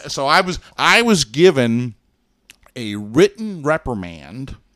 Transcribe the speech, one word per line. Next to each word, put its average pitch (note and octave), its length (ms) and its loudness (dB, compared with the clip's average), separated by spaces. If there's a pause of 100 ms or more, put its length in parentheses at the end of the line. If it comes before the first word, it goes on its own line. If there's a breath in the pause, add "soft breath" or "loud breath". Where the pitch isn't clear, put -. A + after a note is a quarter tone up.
yeah, - 40 -14
so C#3 200 -4
I F3 140 4
was, F3+ 180 -4 (180 soft breath)
I F3+ 240 4
was G3+ 220 2
given B2 720 2 (800)
a G#2+ 180 -8
written E3 720 -2
reprimand G#2 920 -6 (220)